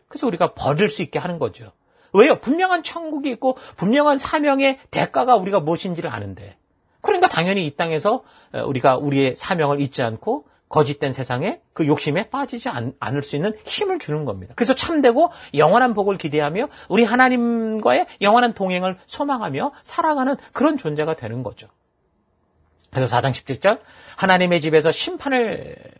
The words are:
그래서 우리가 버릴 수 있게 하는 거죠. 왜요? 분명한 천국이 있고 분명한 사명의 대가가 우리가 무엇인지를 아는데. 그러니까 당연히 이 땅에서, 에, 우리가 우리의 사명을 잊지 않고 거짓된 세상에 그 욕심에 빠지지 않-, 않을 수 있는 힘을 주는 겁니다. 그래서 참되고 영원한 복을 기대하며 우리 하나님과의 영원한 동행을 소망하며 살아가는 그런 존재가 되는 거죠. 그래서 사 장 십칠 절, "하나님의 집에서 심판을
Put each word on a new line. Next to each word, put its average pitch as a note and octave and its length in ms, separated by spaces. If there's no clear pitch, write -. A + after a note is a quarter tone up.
그래서 D4 200
우리가 F3 260
버릴 D3+ 360
수 - 120
있게 D3 180
하는 E3+ 200
거죠. A2 320
왜요? A#3 280
분명한 F4 440
천국이 D#4 480
있고 C4 260
분명한 C#4 400
사명의 C4+ 640
대가가 B3 440
우리가 G3 240
무엇인지를 E3 520
아는데. G2 440
그러니까 F#4 260
당연히 F#3 380
이 C#3+ 100
땅에서, D#3 480
에, B2 60
우리가 B2+ 380
우리의 C3+ 380
사명을 C#3+ 460
잊지 C3+ 200
않고 B2 440
거짓된 C#3+ 440
세상에 C3+ 480
그 D#3+ 120
욕심에 D3 440
빠지지 C4 400
않-, B2 300
않을 B2+ 220
수 C#3+ 140
있는 F#3+ 180
힘을 F#4 340
주는 D3+ 260
겁니다. F#2+ 300
그래서 B3+ 180
참되고 D4 580
영원한 G#3+ 380
복을 G3 240
기대하며 D#3 520
우리 A3 140
하나님과의 A#3 1040
영원한 A#3 320
동행을 F#3 520
소망하며 A#3 680
살아가는 C#4+ 520
그런 D4+ 240
존재가 D3+ 380
되는 A#2+ 280
거죠. A2 240
그래서 C3 180
사 B2 140
장 C3 120
십칠 - 260
절, G#3 220
"하나님의 F3+ 440
집에서 D#3 300
심판을 C4 880